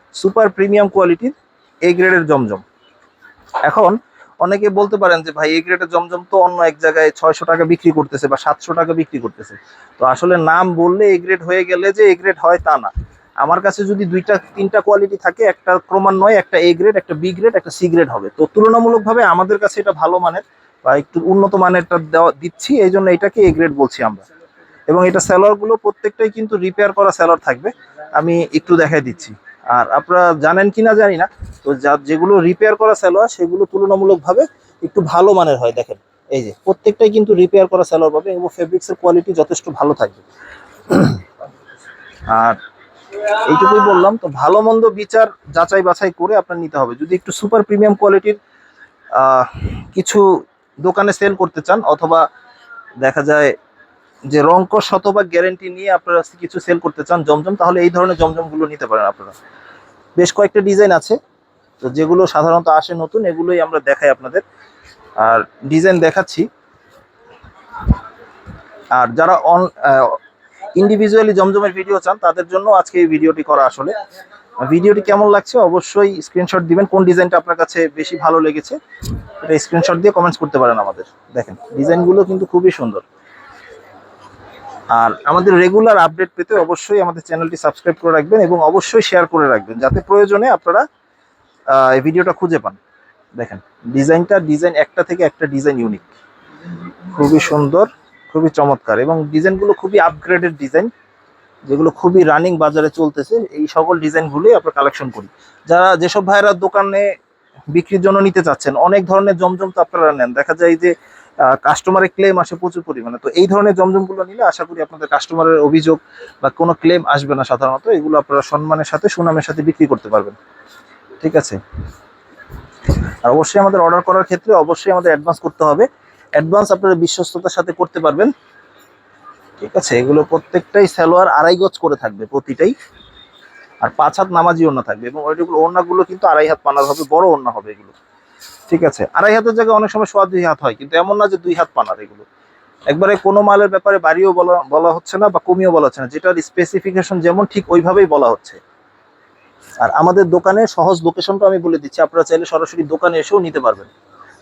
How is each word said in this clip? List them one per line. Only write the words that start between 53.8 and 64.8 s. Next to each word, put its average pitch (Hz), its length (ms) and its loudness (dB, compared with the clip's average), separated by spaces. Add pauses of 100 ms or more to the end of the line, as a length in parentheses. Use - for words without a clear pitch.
যে 147 160 0
রংকশ 180 480 2
শতভাগ 196 380 -2
গ্যারান্টি 180 420 -4
নিয়ে 185 220 -6
আপনারা 175 300 0 (180)
কিছু 175 200 -12
সেল 170 200 -2
করতে 151 240 -6
চান 170 200 -2
জমজম, 156 320 0
তাহলে 180 260 0
এই 175 80 4
ধরনের 180 280 0
জমজমগুলো 160 500 -2
নিতে 139 200 -12
পারেন 110 180 0
আপনারা। 98 260 -6 (840)
বেশ 175 160 2
কয়েকটা 202 280 0
ডিজাইন 196 300 2
আছে, 190 260 0 (640)
তো 127 80 -6
যেগুলো 160 380 0
সাধারণত 165 400 0
আসে 156 260 0
নতুন, 170 320 -6
এগুলোই 175 360 -2
আমরা 160 180 -4
দেখাই 139 300 0
আপনাদের। 131 320 -2 (720)